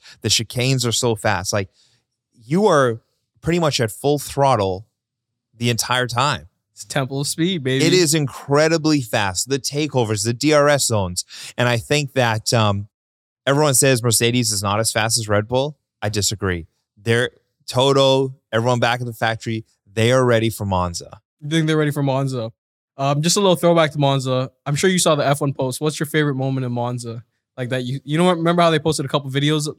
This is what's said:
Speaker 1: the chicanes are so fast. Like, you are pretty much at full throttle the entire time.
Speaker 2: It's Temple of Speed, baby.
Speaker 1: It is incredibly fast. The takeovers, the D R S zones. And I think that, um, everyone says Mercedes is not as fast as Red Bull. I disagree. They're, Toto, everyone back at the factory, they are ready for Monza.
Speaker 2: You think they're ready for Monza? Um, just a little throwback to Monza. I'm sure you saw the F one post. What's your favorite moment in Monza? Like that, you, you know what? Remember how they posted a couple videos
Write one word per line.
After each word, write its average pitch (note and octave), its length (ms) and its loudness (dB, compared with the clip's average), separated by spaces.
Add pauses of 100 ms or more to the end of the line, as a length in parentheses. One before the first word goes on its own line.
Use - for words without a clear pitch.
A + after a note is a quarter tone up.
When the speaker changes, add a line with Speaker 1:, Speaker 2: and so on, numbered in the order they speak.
(220)
Speaker 1:
the A2+ 80 -2
chicanes B2 560 -2
are A#2 60 -2
so A#2 240 0
fast. G2+ 380 -2
Like, G2+ 160 -2 (640)
you C#3 340 0
are C3 340 4 (400)
pretty E3+ 180 0
much D3+ 200 0
at A2+ 120 -2
full C#3+ 280 0
throttle A2 680 0 (680)
the A#2+ 140 -2
entire B2 380 0
time. A#2 400 -2 (260)
Speaker 2:
It's - 100 -20
Temple C3+ 380 -4
of C#3+ 60 -6
Speed, E3 360 -2
baby. C3 220 0
Speaker 1:
It E3+ 80 2
is E3+ 200 4
incredibly D3+ 880 2
fast. G#2 460 -2
The C3+ 120 -2
takeovers, B2 640 -2
the A#2+ 80 0
D C#3+ 180 0
R D3 160 6
S C#3+ 200 2
zones. F#2+ 360 -2 (340)
And B2 120 2
I A#2+ 80 2
think D3 360 -2
that, A2+ 400 0
um, G#2 360 0 (580)
everyone C#3 280 4
says C3 280 4
Mercedes A#2 480 0
is G2+ 100 -4
not G#2 200 0
as A2 100 -2
fast A2+ 260 0
as G#2+ 120 -6
Red G#2 180 0
Bull. C3+ 300 -4 (240)
I G#2+ 80 -4
disagree. G2+ 580 -4 (340)
They're, A#2 300 0 (340)
Toto, C3+ 720 2 (160)
everyone A#2+ 300 0
back A#2+ 180 0
at B2 80 -8
the A2+ 60 -8
factory, A2+ 500 -4 (280)
they A2+ 200 2
are C3 140 4
ready A2+ 240 2
for G#2 160 -6
Monza. F2+ 560 -4 (180)
Speaker 2:
You D3 100 -12
think D#3+ 180 0
they're D#3 100 2
ready D3+ 140 2
for C#3+ 120 -2
Monza? C3 480 -2 (460)
Um, C#3+ 240 0
just E3+ 160 0
a - 20 2
little F#3 160 4
throwback E3 380 2
to D3+ 40 -10
Monza. C3+ 540 0 (140)
I'm C#3+ 100 -2
sure F#3+ 140 2
you F#3 100 2
saw D#3+ 160 2
the C#3+ 100 0
F C#3+ 140 2
one C#3+ 140 -2
post. C3 260 -4
What's D3+ 180 -2
your D3 100 -4
favorite D3 280 0
moment C3 300 -4
in A#2+ 80 -4
Monza? A#2+ 500 -6 (320)
Like B2+ 140 -6
that, B2+ 140 -2
you, C3+ 200 -6
you D3+ 140 -2
know F3 80 4
what? F3+ 120 4
Remember E3+ 240 2
how E3+ 80 6
they D#3 100 2
posted D3+ 260 -2
a B2+ 40 -8
couple C#3 220 -2
videos D3 480 -2